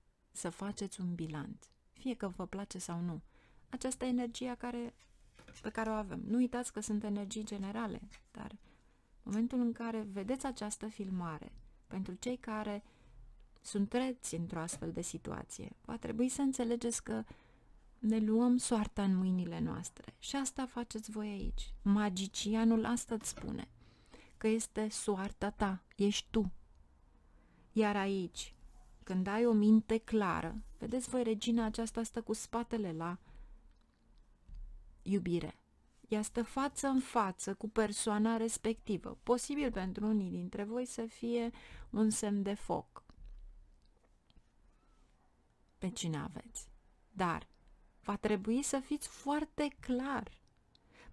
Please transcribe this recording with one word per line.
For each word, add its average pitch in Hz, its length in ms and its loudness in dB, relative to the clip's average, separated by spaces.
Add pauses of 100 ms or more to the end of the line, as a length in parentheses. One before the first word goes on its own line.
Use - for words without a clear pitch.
(300)
să - 200 -6
faceți 196 500 -6
un 175 140 -2
bilanț, 160 500 -6 (280)
fie 254 220 -4
că 202 140 -4
vă 180 180 -6
place 196 320 -8
sau 170 220 -4
nu. 170 200 -2 (480)
Aceasta 254 360 -4
e 254 40 0
energia 247 460 0
care, 240 400 -6 (680)
pe 220 80 -4
care 220 200 0
o - 20 0
avem. 208 340 -4
Nu 220 100 2
uitați 247 360 2
că 208 80 -6
sunt 208 240 0
energii 208 400 -2
generale, 202 560 -4 (300)
dar - 200 -12 (720)
în - 100 -8
momentul 240 280 2
în 233 120 2
care 226 280 -4
vedeți 208 460 -4
această 214 400 -6
filmare, 185 680 -6 (340)
pentru 190 280 -6
cei 247 220 -4
care 214 480 -6 (760)
sunteți 240 760 0
într-o 170 240 -2
astfel 165 340 -4
de 170 80 -4
situație, - 840 -8
va 233 120 -6
trebui 233 320 0
să 269 120 -2
înțelegeți 240 640 2
că 220 220 -4 (720)
ne 220 200 4
luăm 226 380 6
soarta 214 460 2
în 190 140 6
mâinile 180 420 2
noastre - 600 -4
și - 180 -6
asta 269 300 -2
faceți 226 440 -8
voi 214 180 -4
aici. 196 540 -4
Magicianul 208 1000 4
asta 240 300 0
îți 220 140 -4
spune, - 400 -6 (680)
că - 120 0
este 220 400 0
soarta 202 640 -2
ta, 196 340 0 (120)
ești 202 340 4
tu. 202 220 2 (1200)
Iar 208 240 4
aici, 196 580 -2 (480)
când 185 240 0
ai 220 200 4
o 233 60 8
minte 220 460 8
clară, 208 640 0 (160)
vedeți 247 300 -2
voi, 254 140 2
regina 226 420 2
aceasta 220 380 -2
stă 226 200 -4
cu 214 100 -4
spatele 226 600 -2
la 165 260 -4 (1800)
iubire. 180 560 0 (500)
Ea 214 140 2
stă 233 200 -2
față 277 440 -2
în 269 140 4
față 196 540 0
cu 214 140 -6
persoana 214 680 4
respectivă. 220 840 -2
Posibil 254 500 2
pentru 196 340 -2
unii 208 240 2
dintre 180 340 -4
voi 233 200 -2
să 240 180 -6
fie 233 480 -2 (400)
un 220 200 6
semn 202 320 0
de 196 120 0
foc - 500 -4 (2750)
pe 185 100 -2
cine 165 300 -2
aveți. - 500 -10 (420)
Dar 175 380 0 (540)
va 202 140 -2
trebui 214 460 2
să 277 160 0
fiți 294 300 -2
foarte 294 720 -2
clar. 254 600 -2 (720)